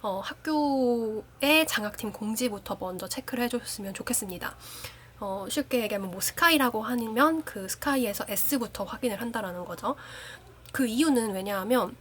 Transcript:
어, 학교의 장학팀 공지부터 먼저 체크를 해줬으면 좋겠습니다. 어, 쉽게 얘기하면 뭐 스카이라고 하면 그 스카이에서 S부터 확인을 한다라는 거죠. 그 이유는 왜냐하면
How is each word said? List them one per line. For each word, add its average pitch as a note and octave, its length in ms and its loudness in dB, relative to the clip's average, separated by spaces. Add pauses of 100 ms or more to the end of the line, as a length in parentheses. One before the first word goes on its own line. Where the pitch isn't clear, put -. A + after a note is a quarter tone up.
어, G3 180 -4
학교의 C#4 1500 2
장학팀 G#3 440 -4
공지부터 G#3+ 680 -4
먼저 F#3 280 -6
체크를 A#3+ 360 -4
해줬으면 G#3+ 500 -4
좋겠습니다. - 600 -4 (640)
어, G3 280 -6
쉽게 C4+ 320 0
얘기하면 G3+ 300 -2
뭐 F#3+ 100 -8
스카이라고 C4+ 600 4
하면 B3 640 2
그 F#3+ 240 -8
스카이에서 A#3+ 600 0
S부터 G#3+ 560 0
확인을 G3+ 360 -2
한다라는 G3+ 440 -6
거죠. F3+ 320 -4 (760)
그 C4 140 2
이유는 A#3+ 460 4
왜냐하면 G3 680 2